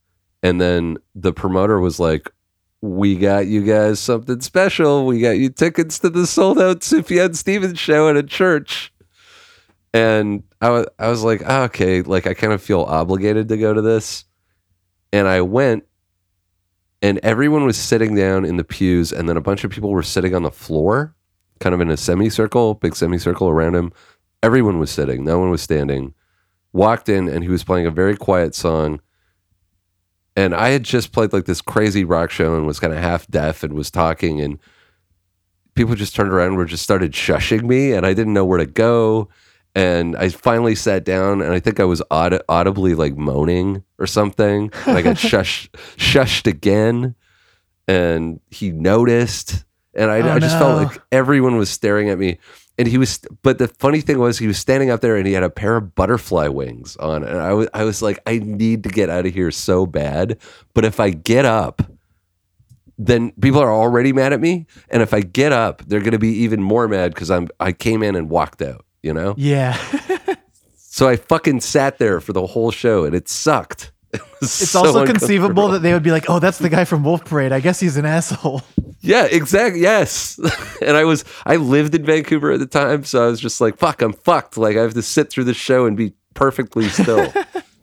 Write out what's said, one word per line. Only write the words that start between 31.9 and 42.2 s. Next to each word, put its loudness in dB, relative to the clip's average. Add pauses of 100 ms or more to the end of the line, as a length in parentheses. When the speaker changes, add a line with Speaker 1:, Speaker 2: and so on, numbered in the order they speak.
Speaker 1:
rock 0
show 0
and -2
was -4
kinda -2
half -2
deaf -4
and -8
was -8
talking, -2
and -6 (1160)
people 0
just -6
turned 0
around 2
and -2
were 0
just -8
started 0
shushing -2
me, 0
and 0
I 2
didn't -2
know 2
where 2
to 0
go. 0 (460)
And 0
I 0
finally 0
sat -2
down, 0
and -2
I 0
think -2
I 4
was 0
aud-, 0